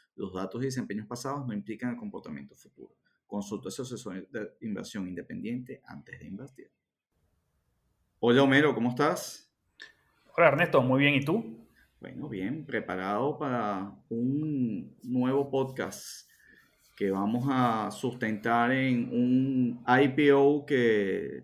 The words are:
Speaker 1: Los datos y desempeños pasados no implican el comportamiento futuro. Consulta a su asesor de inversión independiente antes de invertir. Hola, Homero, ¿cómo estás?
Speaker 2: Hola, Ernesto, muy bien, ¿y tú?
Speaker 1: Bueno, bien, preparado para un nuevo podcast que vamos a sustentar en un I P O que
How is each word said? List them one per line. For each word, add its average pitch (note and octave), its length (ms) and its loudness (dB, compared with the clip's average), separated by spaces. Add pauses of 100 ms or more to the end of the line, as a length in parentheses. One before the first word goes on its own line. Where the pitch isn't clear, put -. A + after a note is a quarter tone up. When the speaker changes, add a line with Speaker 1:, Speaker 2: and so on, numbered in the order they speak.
(160)
Speaker 1:
Los G2 160 -8
datos F#2+ 300 -6
y C3+ 40 -2
desempeños A2 420 -6
pasados C3+ 400 -8
no G#2+ 80 -6
implican A2 340 -6
el A#2+ 80 -8
comportamiento - 580 -14
futuro. - 380 -20 (320)
Consulta G2+ 440 -8
a - 20 -8
su - 100 -10
asesor G2+ 480 -12
de G#2 180 -8 (140)
inversión G2 460 -8
independiente G2+ 800 -10
antes - 320 -18
de - 80 -18
invertir. A#2 420 -16 (1500)
Hola, A#2+ 240 6
Homero, C#3 320 6
¿cómo A#2 140 0
estás? D3 640 -2 (840)
Speaker 2:
Hola, E3 120 8
Ernesto, D3 340 4
muy B2+ 160 4
bien, C#3+ 160 4
¿y C#3 100 0
tú? F#3+ 320 -2 (440)
Speaker 1:
Bueno, C#3 280 -12
bien, A2+ 360 -6
preparado G#2 720 -4
para G#2 540 -4 (160)
un B2+ 960 -2
nuevo B2+ 480 0
podcast C3 760 -6 (680)
que G2 160 0
vamos A2 380 0
a A#2 420 2
sustentar A#2 800 0
en C3 380 0
un B2+ 760 2
I C3 220 6
P C#3+ 240 6
O C#3 340 6
que G2 800 2